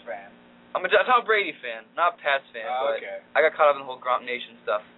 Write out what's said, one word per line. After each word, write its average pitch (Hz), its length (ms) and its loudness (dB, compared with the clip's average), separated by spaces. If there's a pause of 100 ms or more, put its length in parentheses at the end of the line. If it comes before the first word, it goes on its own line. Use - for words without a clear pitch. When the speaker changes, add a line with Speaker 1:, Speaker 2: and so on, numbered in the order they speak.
Speaker 1:
fan? 107 240 -12 (480)
Speaker 2:
I'm 160 80 -4
a 185 60 -2
Tom 214 340 4
Brady 196 400 -2
fan, 113 220 -10 (100)
not 170 200 2
a - 40 -20
Pats 139 320 0
fan, 113 160 -10
Speaker 1:
Oh, 123 240 -2
Speaker 2:
but 110 80 -2
Speaker 1:
okay. 98 240 -12 (140)
Speaker 2:
I - 20 4
got 151 160 4
caught 151 160 6
up 139 80 2
in 135 80 -14
the - 0 -
whole 127 140 -12
Gronk 123 240 -2
Nation 120 380 -8
stuff. 107 200 -2 (140)